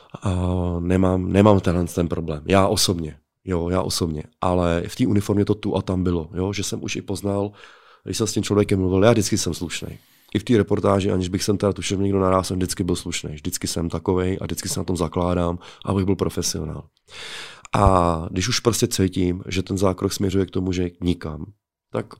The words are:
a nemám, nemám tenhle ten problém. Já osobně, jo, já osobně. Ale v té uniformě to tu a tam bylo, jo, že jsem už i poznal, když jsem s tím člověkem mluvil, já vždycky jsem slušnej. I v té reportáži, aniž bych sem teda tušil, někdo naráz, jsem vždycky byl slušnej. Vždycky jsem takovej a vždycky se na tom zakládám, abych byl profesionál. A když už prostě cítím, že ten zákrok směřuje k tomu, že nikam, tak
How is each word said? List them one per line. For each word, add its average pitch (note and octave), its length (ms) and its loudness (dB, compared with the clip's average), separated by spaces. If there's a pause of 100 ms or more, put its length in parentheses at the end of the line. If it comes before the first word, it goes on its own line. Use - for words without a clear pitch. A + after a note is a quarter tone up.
(240)
a G2+ 80 0 (480)
nemám, F#2 520 2
nemám G2+ 280 8
tenhle F2 260 0
ten E2+ 220 -2
problém. D#2+ 380 -6
Já F#2+ 220 4
osobně, E2+ 500 -2 (280)
jo, F2 240 -2
já F#2 120 2
osobně. D#2 420 -4 (180)
Ale F2 460 2
v - 80 -12
té B2+ 120 0
uniformě G2+ 380 2
to G2+ 100 0
tu - 220 -4
a G2 40 0
tam F#2 220 -2
bylo, E2+ 300 -2
jo, F#2 200 -4
že G2+ 100 -4
jsem - 200 -6
už G#2 120 -6
i G2+ 60 -6
poznal, G2+ 500 -4 (520)
když F#2 140 -6
jsem A2 100 0
s - 60 -4
tím G#2 100 -2
člověkem G2+ 360 4
mluvil, F#2 240 4
já A#2 80 8
vždycky A2 260 2
jsem E2+ 160 -2
slušnej. - 440 -8 (360)
I G2+ 60 2
v - 40 -6
té A#2+ 140 4
reportáži, G2 540 2
aniž F#2 180 -2
bych F#2 140 -2
sem G2+ 140 0
teda G2 160 2
tušil, F#2 240 -2
někdo G2 220 0
naráz, F#2 280 2
jsem F#2+ 100 -2
vždycky F2+ 260 -2
byl F2 120 0
slušnej. E2 400 -8
Vždycky - 320 -6
jsem E2+ 220 -2
takovej F2+ 520 0
a - 40 -6
vždycky F2 240 -6
se - 100 -4
na F2+ 40 -6
tom F2+ 140 -2
zakládám, F2 640 0 (260)
abych G2 200 0
byl F#2+ 100 2
profesionál. D#2+ 680 -4 (920)
A F2 580 4
když F#2 160 -2
už B2 120 0
prostě A2+ 280 2
cítím, F#2 600 0
že F#2 160 -2
ten G2 140 -4
zákrok F#2+ 360 0
směřuje F#2+ 320 0
k F2 60 -16
tomu, F#2+ 200 -2
že F2+ 180 -2 (120)
nikam, E2 440 -4 (480)
tak A2+ 120 -6 (140)